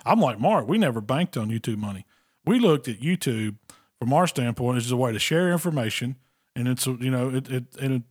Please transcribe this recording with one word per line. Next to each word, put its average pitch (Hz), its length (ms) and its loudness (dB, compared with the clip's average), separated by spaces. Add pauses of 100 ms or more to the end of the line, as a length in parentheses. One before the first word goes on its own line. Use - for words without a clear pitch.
I'm 196 160 4
like 123 180 2
Mark, 151 280 2
we 180 100 2
never 127 240 2
banked 135 340 0
on 107 140 -2
YouTube 113 280 -4
money. 104 280 -8 (400)
We 226 140 4
looked 156 280 4
at 107 140 -6
YouTube 117 560 -2 (420)
from 120 140 0
our 175 140 4
standpoint 123 500 0
as 120 140 -2
a 127 40 0
way 123 160 0
to 107 80 -4
share 175 320 2
information. 135 640 -2 (400)
And 123 140 -2
it's, 127 160 -2
you 127 260 -2
know, 127 220 0
it, 131 180 -4
it, 127 300 -6
and 135 140 0
it, 120 160 -2